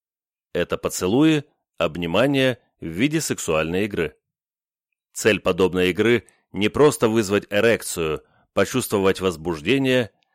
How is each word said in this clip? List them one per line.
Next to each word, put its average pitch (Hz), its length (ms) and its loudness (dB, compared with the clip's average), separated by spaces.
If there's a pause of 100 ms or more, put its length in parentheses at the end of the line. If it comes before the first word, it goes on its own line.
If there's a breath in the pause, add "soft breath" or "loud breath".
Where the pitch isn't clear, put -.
(540)
Это 85 240 -2
поцелуи, 139 680 0 (320)
обнимания 104 840 0 (200)
в 85 80 -12
виде 143 340 -2
сексуальной 85 640 -2
игры. 92 300 -4 (1000)
Цель 104 260 0
подобной 90 520 0
игры — 107 340 0 (260 soft breath)
не 101 180 -2
просто 127 400 2
вызвать 101 420 0
эрекцию, 101 720 0 (300)
почувствовать 98 680 0
возбуждение, 92 880 0 (260)